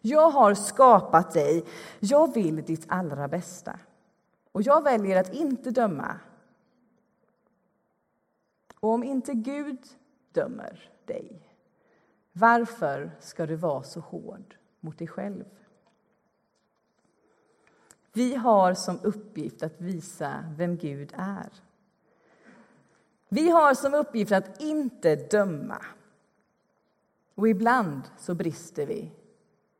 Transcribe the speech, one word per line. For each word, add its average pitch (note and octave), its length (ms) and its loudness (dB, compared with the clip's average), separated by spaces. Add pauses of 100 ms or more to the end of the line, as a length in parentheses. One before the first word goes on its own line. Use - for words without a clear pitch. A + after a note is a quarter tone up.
Jag D4+ 300 6
har A#3 240 6
skapat G3 760 6
dig. D#3 320 2 (360)
Jag C#4+ 340 4
vill D#3+ 300 -2
ditt D#3+ 240 -6
allra C#3+ 400 -4
bästa. - 500 -10 (720)
Och G3+ 100 -4
jag D4 220 6
väljer G3 360 2
att F#3 140 -2
inte C4+ 360 -4
döma." A3 500 -2 (2500)
Och G#3+ 100 0
om A#3 140 0
inte C4+ 300 -4
Gud C#4 440 -6 (540)
dömer - 580 -8 (140)
dig, - 520 -14 (760)
varför F3 760 0 (100)
ska - 260 -8
du D#3+ 100 -6
vara D3+ 260 -4
så - 180 -16
hård - 560 -16 (240)
mot D#3 180 -14
dig E3 100 -10
själv? G3 360 -12 (2750)
Vi B3 220 0
har G#3 400 4
som F3+ 280 -6
uppgift - 600 -6
att D#3+ 180 -10
visa D#3 640 -10 (120)
vem F3 200 -2
Gud D3 400 -10
är. F#3+ 320 -10 (1800)
Vi D#4 220 2
har D#4 240 6
som C#4 200 -2
uppgift A#3 380 0
att G3 280 -2
inte C#4+ 560 0
döma. F3+ 680 -2 (1500)
Och A3 140 0
ibland G#3+ 540 0 (160)
så - 160 -8
brister - 520 -6
vi D#3+ 260 -8 (680)